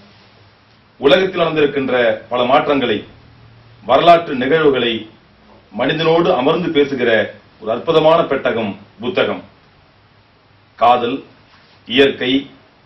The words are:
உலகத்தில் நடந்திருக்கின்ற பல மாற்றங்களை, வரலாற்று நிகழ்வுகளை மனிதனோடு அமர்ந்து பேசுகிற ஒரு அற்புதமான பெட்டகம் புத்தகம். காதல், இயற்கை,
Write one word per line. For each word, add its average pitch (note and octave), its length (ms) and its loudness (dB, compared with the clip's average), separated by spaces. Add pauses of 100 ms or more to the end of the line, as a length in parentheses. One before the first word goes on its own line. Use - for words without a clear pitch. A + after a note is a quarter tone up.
(1000)
உலகத்தில் F3+ 460 0
நடந்திருக்கின்ற C#3 500 -2 (360)
பல B2 140 -2
மாற்றங்களை, C3+ 540 0 (840)
வரலாற்று E3 540 4
நிகழ்வுகளை C3+ 560 0 (800)
மனிதனோடு D#3 600 0
அமர்ந்து D#3+ 380 0
பேசுகிற C#3 380 0 (480)
ஒரு G#2+ 140 -10
அற்புதமான D#3 520 2
பெட்டகம் A2+ 480 -4 (280)
புத்தகம். G#2+ 420 -4 (1400)
காதல், A#2+ 380 2 (680)
இயற்கை, B2 420 0 (560)